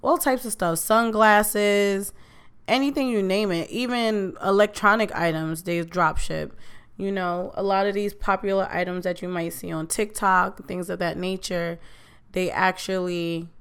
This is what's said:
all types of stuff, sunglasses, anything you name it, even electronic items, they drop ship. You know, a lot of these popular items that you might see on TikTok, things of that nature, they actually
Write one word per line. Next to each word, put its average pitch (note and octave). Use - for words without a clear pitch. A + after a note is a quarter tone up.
all D#4+
types C4
of A3
stuff, E3+
sunglasses, G#3
anything C4+
you G#3+
name F#3+
it, E3+
even A3+
electronic G#3
items, D#3+
they E3+
drop E3
ship. D#3
You G3
know, F3+
a -
lot G3
of G3
these G3+
popular F#3+
items F3+
that F3+
you F3
might E3+
see E3+
on D#3+
TikTok, F#3+
things F3+
of F3+
that F3
nature, F3+
they F#3
actually F3+